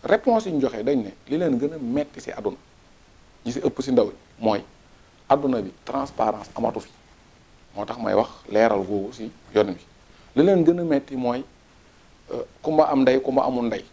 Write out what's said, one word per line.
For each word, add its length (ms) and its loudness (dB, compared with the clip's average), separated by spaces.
Réponse 420 2
yi 60 -4
ñu 80 0
joxe 240 -2
dañ 180 2
ne 80 -8
li 100 -2
leen 200 0
gën 160 -2
a 40 -12
metti 420 -4
si 100 -10
àdduna, 260 -6
ñi 80 -6
si 60 -4
ëpp 240 -2
si 100 -4
ndaw 140 4
yi, 60 -8
mooy 240 0
àdduna 340 2
bi 100 -10
transparence 680 -4
amatu 260 -4
fi. 100 -20
Moo 100 -8
tax 140 -10
may 160 -2
wax 140 2
leeral 360 4
googu 280 -4
si 180 -12
yoon 140 4
wi. 80 -6
Li 80 4
leen 200 6
gën 140 4
a 60 -4
metti 320 -2
mooy, 260 -4
euh, 100 -8
kumba 260 4
am 140 2
ndey, 180 4
kumba 240 0
amul 220 -2
ndey. 260 -4